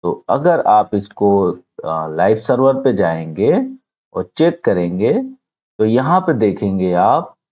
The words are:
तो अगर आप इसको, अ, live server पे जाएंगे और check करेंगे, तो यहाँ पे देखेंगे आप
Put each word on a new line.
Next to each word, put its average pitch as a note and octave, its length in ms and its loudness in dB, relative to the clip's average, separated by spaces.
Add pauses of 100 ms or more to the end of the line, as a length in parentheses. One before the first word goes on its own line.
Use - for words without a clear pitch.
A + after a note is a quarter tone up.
तो - 260 -6
अगर D3+ 380 2
आप G#2+ 280 2
इसको, G2+ 580 0 (320)
अ, D#2+ 240 -4
live F2+ 280 0
server C3 380 2
पे C3 180 0
जाएंगे G2 840 -2 (380)
और F#2 220 -8
check - 280 0
करेंगे, G2 580 0 (560)
तो G#2+ 60 2
यहाँ C3+ 360 2
पे E3+ 140 -2
देखेंगे G2 580 -2
आप A2 420 0 (180)